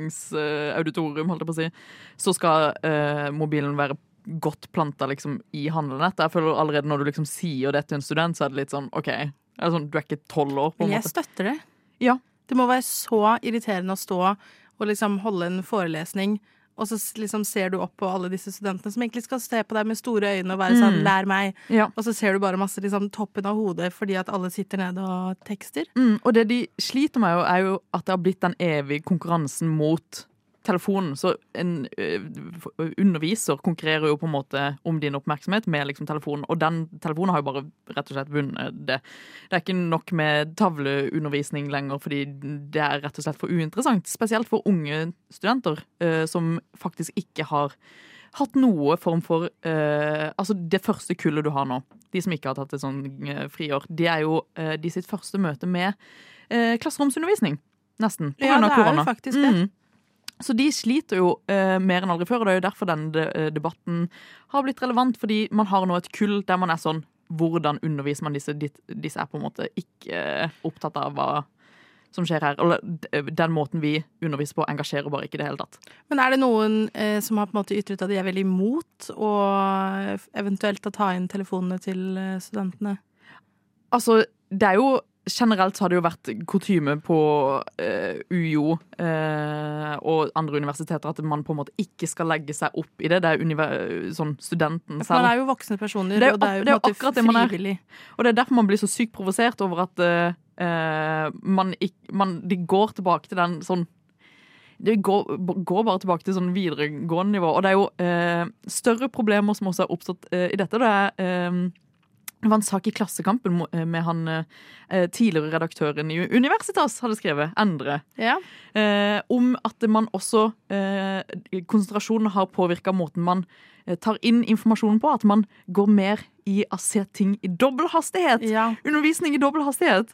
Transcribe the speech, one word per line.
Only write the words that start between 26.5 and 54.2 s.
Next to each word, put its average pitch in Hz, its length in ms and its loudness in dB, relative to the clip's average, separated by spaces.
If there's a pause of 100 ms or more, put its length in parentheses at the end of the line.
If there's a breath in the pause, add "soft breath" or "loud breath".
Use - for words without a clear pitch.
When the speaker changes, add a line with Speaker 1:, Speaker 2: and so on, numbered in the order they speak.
Speaker 1:
sliter 277 400 0
med 180 180 4
jo, 175 80 2
er 180 200 4
jo 190 160 -2 (120)
at 175 120 -4
det 190 80 -2
har 180 100 0
blitt 180 160 0
den 175 200 0
evige 147 440 0
konkurransen 165 640 0
mot 156 580 0 (400)
telefonen. 185 500 0
Så 180 200 0 (200)
en, 165 320 -4 (100)
eh, 87 220 -2
f-, - 480 -14 (320)
underviser 170 640 2
konkurrerer 156 440 0
jo 151 100 2
på 160 100 -4
en 160 60 -2
måte 139 520 -4
om 160 140 -2
din 147 160 -4
oppmerksomhet 156 520 -2
med 147 200 -2
liksom 143 180 -8
telefonen, 147 440 -6
og 165 100 0
den 160 280 0 (120)
telefonen 165 320 -2
har 156 100 2
jo 139 100 -4
bare 139 120 -6 (320)
rett - 160 -6
og 139 60 -6
slett 139 120 -8
vunnet 139 560 -6
det. 131 140 -2 (500 loud breath)
Det 190 60 -2
er 170 80 2
ikke 180 260 -2
nok 165 220 -2
med 151 460 0
tavleundervisning 143 1120 -2
lenger, 139 260 -4
fordi 143 280 -4 (440)
det 151 120 -2
er 143 200 0
rett 143 160 -10
og 151 60 -10
slett 156 160 -4
for - 80 -6
uinteressant, 180 580 0
spesielt 226 420 -2
for 220 200 0
unge 160 460 0 (180)
studenter, 202 480 -2 (220)
eh, 160 240 2
som 165 340 -2 (180)
faktisk - 380 -8
ikke - 300 -6
har 147 260 -2 (640 loud breath)
hatt - 200 -2
noe 175 420 4
form 165 240 0
for, 165 280 0 (140)
eh, 151 760 0
altså 202 160 -2 (160)
det 190 140 2
første - 320 -2
kullet 151 300 0
du 147 60 0
har 139 140 -2
nå, 131 160 -4 (300)
de 185 100 -2
som 180 120 -2
ikke 143 160 -6
har 135 60 -4
tatt 139 180 -8
et 139 80 -6
sånn, 139 200 -6 (260)
eh, 143 200 -6
friår, 143 380 -4 (100)
det 170 120 2
er 165 140 2